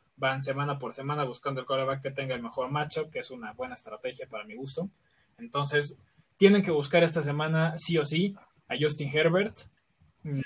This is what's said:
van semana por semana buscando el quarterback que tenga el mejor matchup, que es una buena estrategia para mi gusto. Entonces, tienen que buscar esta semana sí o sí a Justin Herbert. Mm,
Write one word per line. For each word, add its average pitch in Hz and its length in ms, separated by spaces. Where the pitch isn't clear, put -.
van 135 260
semana 139 380
por 123 140
semana 143 320
buscando 131 340
el 123 80
quarterback 135 340
que 135 100
tenga 131 240
el 120 60
mejor 127 300
matchup, 151 400
que 131 80
es - 120
una 117 220
buena 127 220
estrategia 117 520
para 107 180
mi 107 100
gusto. 139 340
Entonces, 147 640
tienen 196 240
que 190 100
buscar 156 320
esta 165 180
semana 160 560
sí 165 200
o 147 80
sí 170 280
a - 100
Justin 147 340
Herbert. 165 440
Mm, 143 220